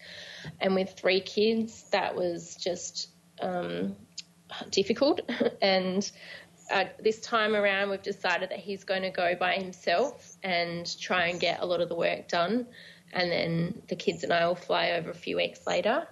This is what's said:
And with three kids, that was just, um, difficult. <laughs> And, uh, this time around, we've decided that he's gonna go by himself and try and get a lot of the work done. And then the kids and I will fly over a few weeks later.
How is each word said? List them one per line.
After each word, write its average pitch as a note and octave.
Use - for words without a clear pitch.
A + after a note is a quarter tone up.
And F#3+
with F#3+
three F#3
kids, A3+
that F#3+
was E3+
just, -
um, F3+
difficult. A#3+
<laughs> -
And, F#3+
uh, F#3+
this A3
time G#3+
around, G3+
we've G3
decided G3+
that -
he's G3
gonna F#3+
go F3+
by F3+
himself F#3
and E3+
try F3+
and F3
get E3+
a -
lot F3
of E3
the E3+
work F3
done. F#3+
And F3+
then E3
the F#3+
kids -
and -
I E3+
will F3+
fly F3
over E3+
a -
few F3
weeks F3
later. G3+